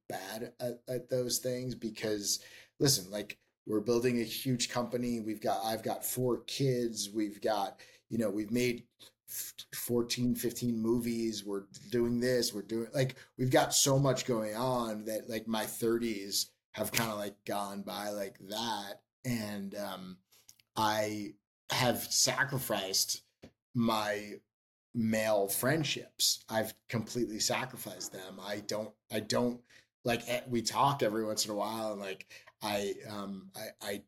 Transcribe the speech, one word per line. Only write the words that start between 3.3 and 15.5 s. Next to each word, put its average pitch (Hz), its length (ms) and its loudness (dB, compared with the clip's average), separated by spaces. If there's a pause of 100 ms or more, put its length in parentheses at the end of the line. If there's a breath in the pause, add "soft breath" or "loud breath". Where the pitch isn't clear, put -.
we're 107 140 2
building 120 400 4
a 113 40 2
huge 123 460 0
company. 120 500 0
We've 107 200 -4
got, 101 240 0
I've 110 200 -2
got 101 200 -2
four 123 360 2
kids. 120 680 0
We've 101 300 -2
got, 101 400 0 (300 loud breath)
you 113 80 0
know, 110 100 2
we've 101 220 -2
made 120 320 2 (480 loud breath)
f-, - 240 -8 (180)
fourteen, 120 600 0
fifteen 120 480 0
movies. 113 640 2
We're 98 220 -4 (240)
doing 120 280 4
this, 123 340 2
we're 101 100 -6
doing, 113 300 -4
like, 135 220 2 (240 loud breath)
we've 131 120 2
got 147 220 6
so 135 280 6
much 131 260 4
going 107 300 0
on 117 480 0
that, 110 260 -4
like, 110 160 -4
my 110 180 0